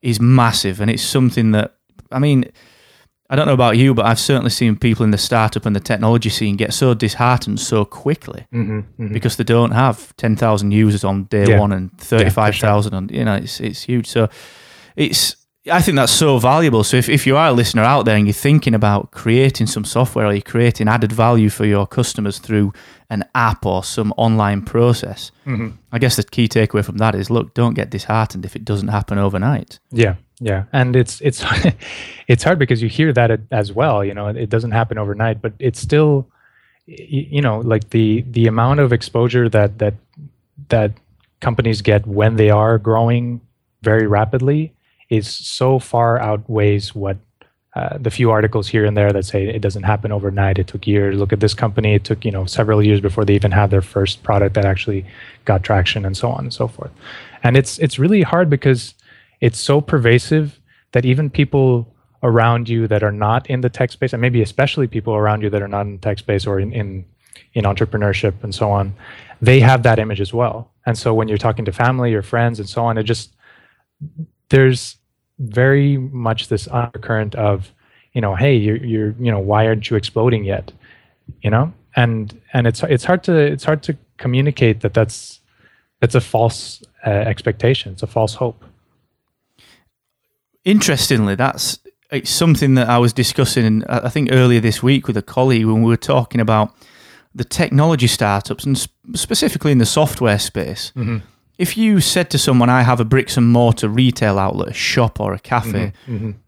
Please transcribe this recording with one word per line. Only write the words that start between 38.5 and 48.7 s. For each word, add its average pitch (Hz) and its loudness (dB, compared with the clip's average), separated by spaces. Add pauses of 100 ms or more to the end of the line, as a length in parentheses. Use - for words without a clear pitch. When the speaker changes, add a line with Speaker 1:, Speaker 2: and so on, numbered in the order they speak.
Speaker 2:
of 135 4
exposure 120 0
that, 104 0
that, 104 0 (760)
that 107 2 (500)
companies 113 -2
get 104 2
when 107 2
they 107 6
are 107 4
growing 117 0 (400)
very 110 2
rapidly 127 0 (360)
is 107 -2
so - -2
far 117 0
outweighs 104 -2
what, 98 -6 (580)
uh, - -6
the 117 -2
few 117 2
articles 107 2
here 107 2